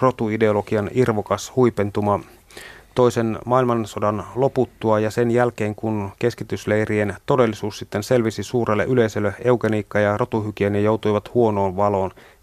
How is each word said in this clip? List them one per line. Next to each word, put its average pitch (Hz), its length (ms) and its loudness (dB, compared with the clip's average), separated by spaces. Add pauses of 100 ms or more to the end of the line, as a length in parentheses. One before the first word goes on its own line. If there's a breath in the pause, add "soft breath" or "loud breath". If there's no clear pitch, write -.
rotuideologian 107 920 0
irvokas 110 640 0
huipentuma. 104 640 2 (720 loud breath)
Toisen 113 500 2
maailmansodan 113 800 0 (100)
loputtua 117 640 0
ja 107 100 0
sen 120 200 0
jälkeen, 113 440 0
kun 104 440 -4
keskitysleirien 107 960 -2 (100)
todellisuus 110 520 0
sitten 107 240 -6
selvisi 113 400 0
suurelle 107 420 0
yleisölle, 104 500 0 (100)
eugeniikka 110 560 0
ja 104 160 2
rotuhygienia 104 640 -2
joutuivat 107 540 0
huonoon 101 420 2
valoon, 98 340 0 (320 soft breath)